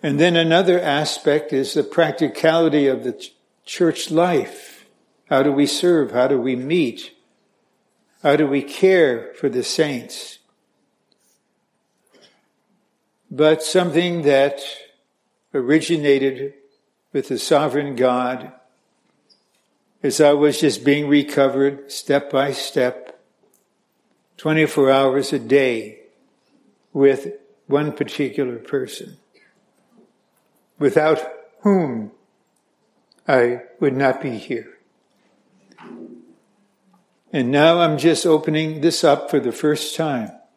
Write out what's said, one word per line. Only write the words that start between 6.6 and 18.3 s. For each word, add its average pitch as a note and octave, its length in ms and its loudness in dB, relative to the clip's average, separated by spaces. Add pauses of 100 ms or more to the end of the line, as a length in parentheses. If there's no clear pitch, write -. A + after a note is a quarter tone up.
How D3 140 4
do D3+ 100 2
we C#3 140 0
care C#3+ 800 2
for C#3+ 100 -2
the B2 140 -4
saints? - 760 -6 (3000)
But D3+ 320 2
something F3 600 0
that C#3 380 2 (960)
originated C#3 1000 0 (600)
with C3+ 140 -4
the B2 100 -4
sovereign C#3+ 580 0
God, B2 560 -2 (1500)